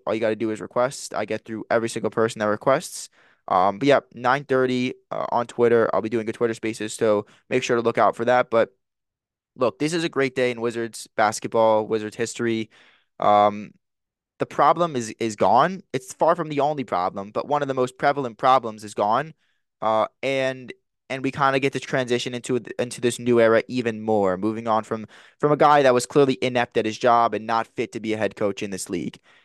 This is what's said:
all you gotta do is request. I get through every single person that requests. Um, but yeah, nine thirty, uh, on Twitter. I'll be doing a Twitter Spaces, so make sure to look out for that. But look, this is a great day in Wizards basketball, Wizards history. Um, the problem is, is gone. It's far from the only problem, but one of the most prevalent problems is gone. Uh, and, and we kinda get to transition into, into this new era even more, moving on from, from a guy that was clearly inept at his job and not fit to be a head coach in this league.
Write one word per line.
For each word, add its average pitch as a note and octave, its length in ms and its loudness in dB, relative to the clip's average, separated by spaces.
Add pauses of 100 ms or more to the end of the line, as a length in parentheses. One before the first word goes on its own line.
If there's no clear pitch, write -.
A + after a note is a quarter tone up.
all G#2 60 -2
you A2 80 -2
gotta A2 160 0
do A2 140 -4
is G#2+ 100 -8
request. B2 540 -4
I G#2 100 -4
get A2 220 -8
through A2 240 -10
every A2+ 180 2
single G#2+ 220 -6
person A2+ 300 0
that G#2+ 60 0
requests. C3+ 640 -2 (400)
Um, G2 300 2
but A#2+ 100 0
yeah, C3 120 6 (120)
nine B2+ 320 -2
thirty, B2+ 500 0 (160)
uh, - 200 -6
on A#2 160 -2
Twitter. A#2 480 4
I'll G2 80 0
be A2 60 -6
doing A2 200 -4
a A2+ 40 -4
Twitter A#2 220 -2
Spaces, A2 380 -6
so G#2+ 340 0 (220)
make B2+ 140 0
sure B2 140 0
to A#2 60 0
look A#2 160 0
out G2+ 180 4
for A#2 100 -4
that. B2 240 2
But A2+ 240 0 (840)
look, B2 220 -2
this D3+ 140 -2
is E3 120 -2
a E3+ 40 -4
great C3+ 260 -2
day B2 160 0
in A#2 100 -8
Wizards A#2 560 -6
basketball, A2 720 2
Wizards G#2+ 300 -4
history. A2+ 540 -4 (500)
Um, G#2 520 2 (640)
the C3+ 80 -4
problem D#3+ 500 2
is, A2+ 240 -6
is A2+ 160 -4
gone. C3+ 460 2 (100)
It's - 200 -8
far E3+ 220 2
from E3 140 -4
the C#3+ 120 -4
only C#3+ 240 -2
problem, F#2+ 460 -4
but A2+ 160 -6
one C#3+ 160 -2
of C#3 60 -2
the C3+ 60 -6
most B2+ 240 -2
prevalent C#3 380 -2
problems A#2 460 2
is G#2 120 -16
gone. A#2+ 380 -2 (480)
Uh, A2 280 0 (140)
and, C3 500 -4 (360)
and C3 140 -6
we C3+ 80 -2
kinda C3+ 300 0
get C3+ 140 0
to C3 60 -6
transition B2 540 -2
into, B2 260 -4 (180)
into A#2+ 220 -6
this A#2+ 200 -2
new A#2+ 200 4
era A2+ 280 6
even A#2 320 -4
more, G2+ 360 0
moving A2 300 -4
on A2 160 0
from, A2 240 -8 (320)
from D3 140 2
a D3 40 4
guy D3 260 6
that B2+ 120 6
was B2 120 2
clearly C3+ 360 4
inept B2 340 -2
at A2 80 2
his A2 140 -4
job A#2+ 340 4
and G#2+ 140 -6
not A2+ 220 -2
fit A#2 240 -8
to A2+ 80 -10
be G#2+ 120 -4
a G#2+ 40 -2
head G#2 180 -2
coach G2+ 280 -4
in G2+ 80 -8
this F#2+ 200 -10
league. F2 300 -6 (240)